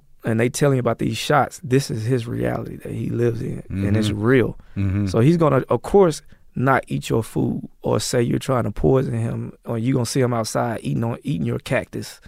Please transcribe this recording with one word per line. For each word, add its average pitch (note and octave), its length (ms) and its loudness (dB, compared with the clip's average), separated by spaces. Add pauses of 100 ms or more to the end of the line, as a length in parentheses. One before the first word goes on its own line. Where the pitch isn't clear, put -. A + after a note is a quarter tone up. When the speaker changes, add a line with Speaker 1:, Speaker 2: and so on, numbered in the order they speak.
(240)
Speaker 1:
and A2+ 160 0
they B2 80 4
telling C#3 280 2
you B2+ 40 0
about A#2 180 0
these A2+ 180 -2
shots, - 460 0
this C3+ 280 0
is A2 140 -6
his A#2+ 220 0
reality A#2+ 500 -4
that - 160 -10
he A2+ 180 -4
lives A#2 300 0
in, - 300 -6
and G2 260 0
it's G#2+ 120 2
Speaker 2:
Mm-hmm. G#2 140 -2
Speaker 1:
real. A#2+ 360 4 (180)
Speaker 2:
Mm-hmm. G2+ 300 0
Speaker 1:
So G2 140 2
he's D3+ 160 6
gonna, C#3+ 320 4
of B2 140 0
course, F#3 400 4 (340)
not C3 320 2
eat C#3 200 -6
your A#2+ 140 0
food - 460 -4 (140)
or A#2+ 180 0
say B2 200 -2
you're B2+ 200 0
trying B2+ 240 -2
to G#2 80 -4
poison C3+ 420 2
him, A#2 380 -4 (120)
or A#2 140 -6
you A#2+ 160 0
gonna A#2+ 120 0
see C#3 140 -2
him B2 140 2
outside A2+ 480 -2
eating C3 220 -2
on, A#2 180 -4
eating - 240 -4
your A#2+ 140 -4
cactus - 680 -6